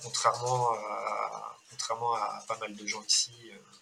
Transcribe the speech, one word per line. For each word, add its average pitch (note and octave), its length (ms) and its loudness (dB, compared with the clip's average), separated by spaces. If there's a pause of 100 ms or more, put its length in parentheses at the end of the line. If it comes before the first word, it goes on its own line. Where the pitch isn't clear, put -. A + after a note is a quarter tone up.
contrairement A#2+ 720 4
à, G#2+ 840 -4 (160)
contrairement A#2 440 0
à G#2 340 -2
pas A2 100 -2
mal G#2 160 -6
de G#2 120 -12
gens A2 200 -4
ici, - 260 2 (200)
euh. G2 40 -16 (260)